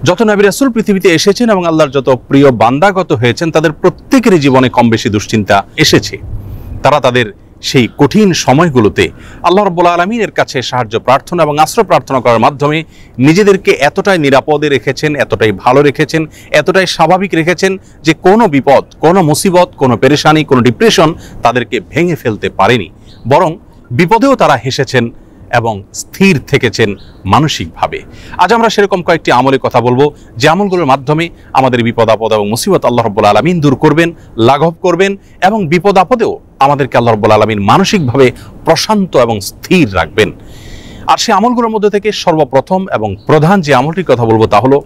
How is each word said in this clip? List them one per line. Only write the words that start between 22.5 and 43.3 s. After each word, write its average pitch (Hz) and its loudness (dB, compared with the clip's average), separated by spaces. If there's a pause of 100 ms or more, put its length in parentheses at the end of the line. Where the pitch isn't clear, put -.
পারেনি, 98 0 (380)
বরং 160 0 (340)
বিপদেও 202 0
তারা 151 0
হেসেছেন 127 -2 (440)
এবং 113 -2 (100)
স্থির 185 -2
থেকেছেন 113 -2 (300)
মানসিকভাবে। 98 -4 (360)
আজ 180 2
আমরা 233 2
সেরকম 196 0
কয়েকটি 165 -2
আমলের 131 2
কথা 123 0
বলবো, 123 0 (240)
যে 127 0
আমলগুলোর 180 0
মাধ্যমে 139 -2 (240)
আমাদের 123 0
বিপদ 113 0
আপদ 110 0
এবং 104 0
মুসিবত 139 -2
আল্লাহ 120 0
রাব্বুল 104 -2
আলামিন 120 2
দূর 143 2
করবেন, 156 0 (240)
লাঘব 139 0
করবেন 185 0 (260)
এবং 202 0
বিপদ 180 0
আপদেও 185 0 (200)
আমাদেরকে 139 0
আল্লাহ 117 2
রাব্বুল 107 2
আলামিন 107 2
মানসিকভাবে 131 2 (320)
প্রশান্ত 175 -2
এবং 117 0
স্থির 143 -2
রাখবেন। 90 -2 (760)
আর 160 2
সেই 220 -2
আমলগুলোর 233 0
মধ্যে 208 -2
থেকে 208 -4
সর্বপ্রথম 160 -2
এবং 107 -4 (100)
প্রধান 156 2